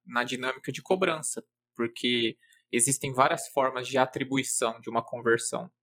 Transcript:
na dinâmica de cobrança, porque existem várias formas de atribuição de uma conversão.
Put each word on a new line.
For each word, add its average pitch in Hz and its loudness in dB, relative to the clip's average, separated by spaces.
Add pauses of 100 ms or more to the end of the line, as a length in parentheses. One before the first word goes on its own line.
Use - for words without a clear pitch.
na 123 0
dinâmica 127 -4
de - -10
cobrança, 180 0 (320)
porque 117 0 (340)
existem 135 0
várias 143 2
formas 127 0
de 131 -2
atribuição 127 0
de 113 -12
uma 113 0
conversão. 113 0 (140)